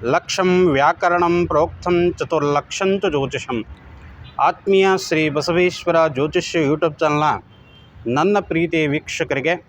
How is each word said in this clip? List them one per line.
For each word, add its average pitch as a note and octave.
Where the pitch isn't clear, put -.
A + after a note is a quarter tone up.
ಲಕ್ಷಂ F#3
ವ್ಯಾಕರಣಂ E3+
ಪ್ರೋಕ್ತಂ E3
ಚತುರ್ಲಕ್ಷಂತು D#3+
ಜ್ಯೋತಿಷಂ. C3+
ಆತ್ಮೀಯ F#3+
ಶ್ರೀ D#3+
ಬಸವೇಶ್ವರ E3+
ಜ್ಯೋತಿಷ್ಯ D#3+
YouTube D3+
ಚಾನಲ್ನ D3+
ನನ್ನ F#3+
ಪ್ರೀತಿಯ D#3+
ವೀಕ್ಷಕರಿಗೆ D3+